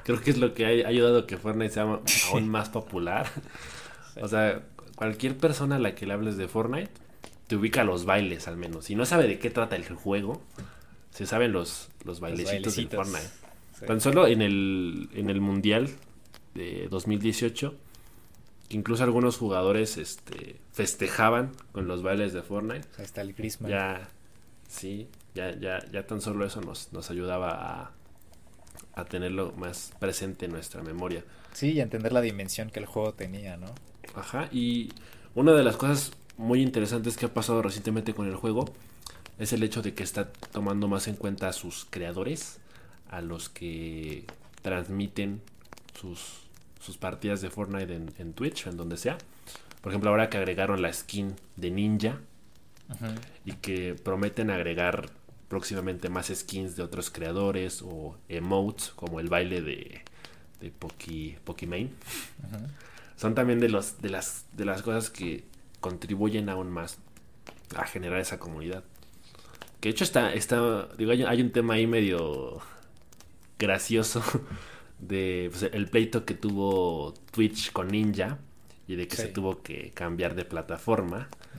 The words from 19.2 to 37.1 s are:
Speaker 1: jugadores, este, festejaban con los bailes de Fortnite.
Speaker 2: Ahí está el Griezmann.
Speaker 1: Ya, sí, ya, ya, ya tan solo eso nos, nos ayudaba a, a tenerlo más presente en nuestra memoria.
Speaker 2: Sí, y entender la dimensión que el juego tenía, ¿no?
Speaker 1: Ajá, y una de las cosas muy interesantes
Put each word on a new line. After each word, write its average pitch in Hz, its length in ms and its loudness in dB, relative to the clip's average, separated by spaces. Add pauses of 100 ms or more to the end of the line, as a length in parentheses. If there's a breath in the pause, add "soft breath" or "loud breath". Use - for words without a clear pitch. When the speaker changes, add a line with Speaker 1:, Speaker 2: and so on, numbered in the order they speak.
Speaker 1:
jugadores, 104 600 4
este, - 640 -10 (120)
festejaban 113 800 4 (200)
con 92 160 -4
los 90 140 -2
bailes 98 300 2
de 87 100 -6
Fortnite. 104 440 -4 (120)
Speaker 2:
Ahí 104 60 -10
está - 180 -10
el 98 100 -8
Griezmann. 110 380 -6
Speaker 1:
Ya, 95 380 0 (600)
sí, 101 400 -10 (260)
ya, 90 240 -4
ya, 92 220 -4 (100)
ya 98 160 -6
tan 107 140 -4
solo 101 260 0
eso 104 160 -6
nos, - 300 -10
nos 87 180 -10
ayudaba 90 400 -2 (320)
a, - 100 -14 (1000)
a 90 100 -6
tenerlo 92 480 -4
más 87 460 -10
presente 95 480 -4
en 85 60 -4
nuestra 82 300 -10
memoria. - 420 -4 (280 loud breath)
Speaker 2:
Sí, 143 200 2
y 156 80 4
entender 113 320 0
la 123 80 6
dimensión 110 500 -2
que - 80 -8
el 104 80 -8
juego 107 280 -2
tenía, 95 420 -8
¿no? 95 180 -12 (400)
Speaker 1:
Ajá, 127 380 -4
y 120 400 0 (420 loud breath)
una 143 180 10
de 147 120 12
las 110 120 6
cosas 139 360 2 (240)
muy 120 260 4
interesantes 117 540 2